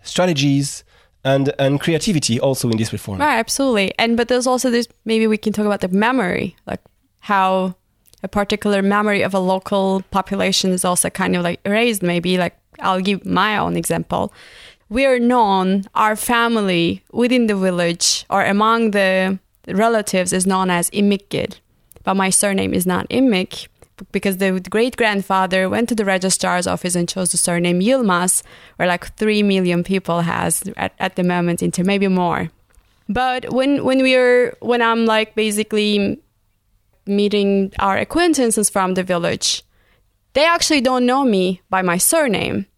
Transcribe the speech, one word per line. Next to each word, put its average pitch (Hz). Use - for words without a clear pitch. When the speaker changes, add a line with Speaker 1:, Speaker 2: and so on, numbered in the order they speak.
Speaker 1:
strategies, 143
and, 139
and 139
creativity 156
also 131
in 110
this 110
reform. 98
Speaker 2:
Right, 277
absolutely. 226
And, 233
but 233
there's 247
also 254
this, 233
maybe 220
we 214
can 214
talk 208
about 202
the 190
memory, 202
like, -
how 190
a 196
particular 202
memory 202
of 190
a 190
local 190
population 190
is 180
also 180
kind 185
of, 180
like, 175
erased. 220
Maybe, 175
like, 175
I'll 190
give 190
my 190
own 170
example. 170
We 247
are 262
known, 196
our 214
family 208
within 240
the 202
village 175
or 196
among 220
the 190
relatives 202
is 185
known 190
as 175
İmikgil, -
but 190
my 190
surname 190
is 180
not 180
İmik, 233
because 196
the 185
great-grandfather 190
went 220
to 240
the 214
registrar's 185
office 180
and 175
chose 185
the 180
surname 175
Yilmaz, 196
where, 175
like, 175
three 214
million 185
people 175
has 170
at, -
at 190
the 185
moment, 175
into 175
maybe 196
more. 180
But 254
when, 269
when 262
we're, 247
when 240
I'm, 226
like, 220
basically 208
meeting 202
our 196
acquaintances 247
from 185
the 185
village, 175
they 285
actually 330
don't 254
know 269
me 185
by 185
my 180
surname. 226